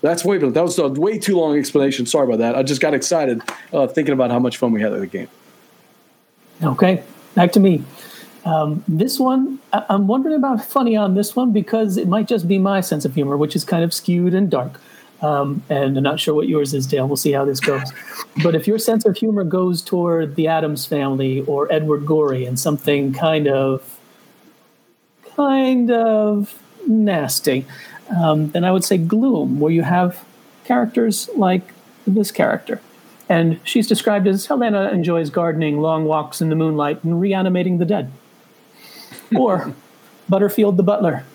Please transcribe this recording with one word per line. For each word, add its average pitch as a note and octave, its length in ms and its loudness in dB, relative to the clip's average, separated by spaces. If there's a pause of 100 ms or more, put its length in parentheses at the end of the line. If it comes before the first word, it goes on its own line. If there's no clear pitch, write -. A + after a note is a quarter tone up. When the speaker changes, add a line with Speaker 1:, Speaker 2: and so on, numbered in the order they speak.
Speaker 1:
That's E3+ 220 0
Wavelength. D#3 300 0
That D#3+ 100 2
was F3 140 -2
a D3+ 100 0
way E3+ 300 -2
too G3 180 0
long D#3 220 2
explanation. C3+ 480 0
Sorry C#3+ 200 2
about A2+ 120 0
that. A#2 160 0
I C3+ 80 0
just C3+ 180 -2
got D3+ 140 0
excited, C3+ 480 -2 (300)
uh, C#3 140 2
thinking C#3+ 260 -2
about B2+ 180 2
how A#2+ 80 0
much B2 200 0
fun A#2+ 140 0
we G#2+ 100 0
had G#2+ 100 0
at G2 80 -4
the G2 60 -6
game. F2+ 220 -10 (1300)
Speaker 2:
Okay, E3+ 400 2 (320)
back F3 180 4
to G#3 80 6
me. F3 240 4 (600)
Um, D#3 420 0
this F3 300 0
one, C4 400 0 (140)
I, G3+ 180 -2
I'm G3 160 2
wondering C4+ 300 0
about C4 280 0
funny A#3+ 320 0
on G3 180 2
this G3+ 220 0
one B3 160 2
because G#3+ 460 0
it F3+ 100 -2
might G3+ 200 0
just F3+ 200 0
be G3 100 2
my G3 220 2
sense D#3+ 240 -4
of C3+ 100 -2
humor, C#3+ 220 0
which D3+ 200 -2
is - 80 -2
kind E3+ 200 0
of E3 80 -2
skewed F3 400 0
and F#3 180 2
dark. C3+ 300 -4 (400)
Um, D3 480 -2
and C#3 300 0
I'm C3+ 40 0
not D3 180 0
sure D3+ 140 0
what D3+ 140 0
yours D3 240 0
is, C3+ 140 -2
Dale. C3+ 200 0
We'll C#3+ 100 -2
see D3 160 0
how C#3 120 0
this C#3 160 -2
goes. C3+ 320 -4 (220)
Speaker 1:
<laughs> - 280 -6
Speaker 2:
But E3 120 2
if D#3+ 120 0
your G#3+ 120 2
sense A3 280 0
of F#3+ 100 2
humor G#3 280 0
goes F3+ 380 0
toward E3 540 -2
the D#3+ 100 0
Addams D#3 400 -2
Family C3+ 560 -2
or C#3+ 300 -2
Edward D3+ 340 0
Gorey D3 380 2
and B2+ 140 -4
something C#3+ 560 0
kind D#3 340 0
of, C3+ 500 -2 (1400)
kind C4 560 2
of G#3+ 680 2 (280)
nasty, D#3+ 800 2 (520)
um, D#3 340 2
then F3 140 0
I F#3 80 2
would F#3 120 2
say F#3+ 140 0
Gloom, E3+ 640 0
where D#3 120 2
you E3 100 2
have F3+ 420 0 (400)
characters A#3 720 0
like F#3 260 2 (440)
this G3+ 240 2
character. - 500 -2 (480)
And E3 360 2
she's A3 240 0
described G#3 400 2
as, F#3+ 180 0
"Helena G#3 440 0
enjoys E3+ 400 0
gardening, D#3+ 500 -2
long D#3+ 240 0
walks D3+ 360 -2
in E3 80 0
the D#3 80 0
moonlight, D3+ 460 -2
and E3+ 180 -2
reanimating F#3 580 0
the F3+ 80 0
dead." F#3 300 -2
Speaker 1:
<laughs> - 1200 -14
Speaker 2:
Or F#3+ 380 0 (540)
Butterfield G3+ 480 2
the F3 80 2
butler. E3+ 400 0 (100)